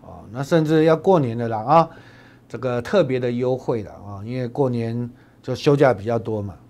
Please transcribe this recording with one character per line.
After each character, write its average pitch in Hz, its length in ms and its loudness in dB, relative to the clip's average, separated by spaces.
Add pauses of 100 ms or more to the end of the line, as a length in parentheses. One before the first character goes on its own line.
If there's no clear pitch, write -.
哦， 87 300 -20
那 123 120 -6
甚 160 220 2
至 156 200 4
要 165 120 4
过 180 220 4
年 117 180 -2
了 120 100 -4
啦 113 120 -4
啊， 156 300 4 (580)
这 - 100 -14
个 120 240 -4
特 175 220 2
别 123 160 -2
的 123 120 -2
优 127 240 -2
惠 127 280 -4
了 98 80 -16
啊， 98 340 -16
因 123 140 -8
为 123 80 -6
过 131 220 0
年 120 400 -4 (320)
就 131 120 -6
休 143 220 2
假 139 180 6
比 98 100 -6
较 117 140 -2
多 107 240 -4
嘛 101 140 -10 (140)